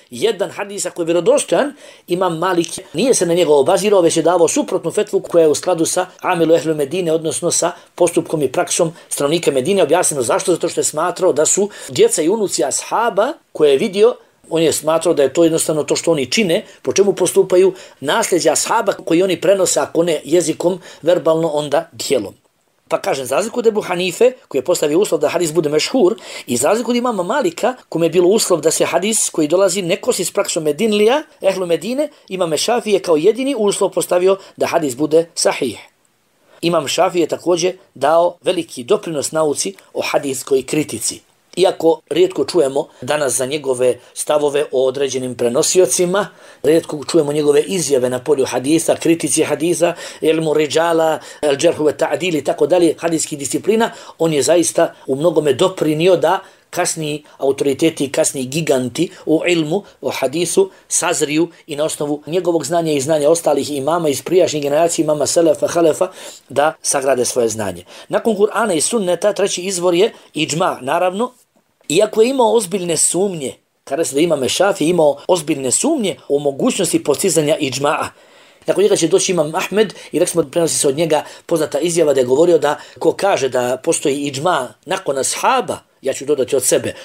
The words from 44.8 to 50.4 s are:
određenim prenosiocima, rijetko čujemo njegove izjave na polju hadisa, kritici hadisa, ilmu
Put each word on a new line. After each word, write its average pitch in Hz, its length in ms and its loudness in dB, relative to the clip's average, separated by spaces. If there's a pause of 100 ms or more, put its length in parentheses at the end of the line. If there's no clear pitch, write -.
određenim 127 480 -4
prenosiocima, 175 920 0 (360)
rijetko 151 480 0
čujemo 147 220 2
njegove 147 280 2
izjave 135 480 0
na 127 100 -4
polju 131 260 0
hadisa, 135 500 0
kritici 160 480 0
hadisa, 160 500 0 (280)
ilmu 160 320 0